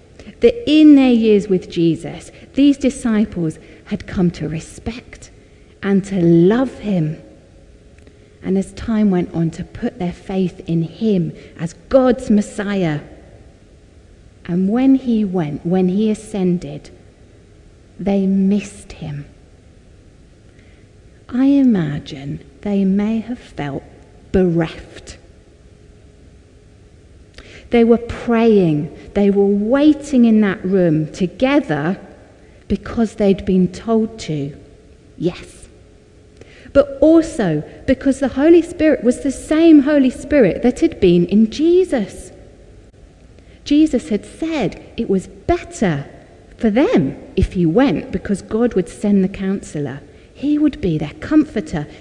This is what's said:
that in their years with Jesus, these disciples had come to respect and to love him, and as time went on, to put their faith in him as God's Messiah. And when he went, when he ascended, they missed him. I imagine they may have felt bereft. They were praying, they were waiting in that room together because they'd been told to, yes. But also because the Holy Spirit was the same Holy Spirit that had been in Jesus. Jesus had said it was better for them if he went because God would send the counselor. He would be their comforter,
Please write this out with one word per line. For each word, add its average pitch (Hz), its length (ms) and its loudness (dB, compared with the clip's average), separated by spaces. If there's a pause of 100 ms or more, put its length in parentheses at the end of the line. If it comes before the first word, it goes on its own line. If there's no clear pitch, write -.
(420)
that - 280 2
in 302 260 8
their 262 180 6
years 220 340 2
with 185 240 -2
Jesus, 160 580 -4 (260)
these 277 220 4
disciples 214 800 -2 (280)
had - 200 -8
come 175 260 0
to 156 180 -8
respect - 800 -12 (540)
and 196 220 2
to 190 160 -4
love 175 580 4
him, 165 420 -4 (1200)
and 190 140 -2
as 190 160 -6
time 214 380 0
went 175 240 0
on, 165 160 -2
to 170 120 -10
put - 360 -10
their 175 120 -6
faith 190 560 -6
in 165 140 -2
him 175 500 -2 (280)
as 170 140 -10 (160)
God's 254 420 2
Messiah. 196 720 -2 (1400)
And 185 220 -2
when 262 280 2
he 240 280 0
went, 175 400 -4
when 185 260 2
he 208 200 0
ascended, 180 800 -4 (1120)
they 196 260 -2
missed 196 680 -2
him. 147 320 -14 (2000)
I 254 160 0
imagine 160 1000 0 (180)
they 202 220 -2
may 208 360 0
have 233 200 -10
felt 143 440 -12 (480)
bereft. - 840 -2 (2500)
They 233 140 2
were 233 140 6
praying, 208 1160 0
they 202 160 2
were 202 160 2
waiting 247 800 2
in 220 160 4
that 196 240 -2
room 170 460 0
together 190 880 -2 (680)
because - 480 -4
they'd 196 300 0
been 185 260 2
told 220 500 -4
to, 147 380 -8 (580)
yes. - 420 -8 (1120)
But 277 280 0
also 226 640 2 (220)
because 262 360 0
the 269 80 0
Holy 330 320 4
Spirit 311 420 0
was 240 200 0
the 277 80 -4
same 311 500 4
Holy 277 280 2
Spirit - 540 0
that 247 160 0
had - 220 -2
been 175 240 4
in 214 260 2
Jesus. 330 800 0 (1300)
Jesus 294 420 2
had 208 180 -4
said - 720 -6
it 233 140 -6
was 185 180 -2
better - 840 -4 (480)
for 233 120 0
them 208 520 0 (140)
if - 180 -2
he 175 120 0
went 202 460 0
because 190 300 -6
God 226 320 -2
would 180 140 -2
send 208 340 0
the 185 80 0
counselor. 175 720 -8 (320)
He 294 240 -2
would 302 220 0
be 165 180 -2
their 151 220 -8
comforter, 208 680 -2 (140)